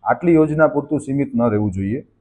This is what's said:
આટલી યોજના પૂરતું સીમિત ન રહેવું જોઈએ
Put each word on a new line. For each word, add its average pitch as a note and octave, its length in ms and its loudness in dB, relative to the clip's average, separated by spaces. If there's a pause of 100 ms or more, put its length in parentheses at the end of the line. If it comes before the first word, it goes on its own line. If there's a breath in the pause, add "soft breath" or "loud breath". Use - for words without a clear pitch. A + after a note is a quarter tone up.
આટલી B2 300 0
યોજના D#3 340 4
પૂરતું C#3+ 320 -2
સીમિત C#3 360 -4
ન A#2 140 2
રહેવું G#2 220 0
જોઈએ G2 280 -4 (220)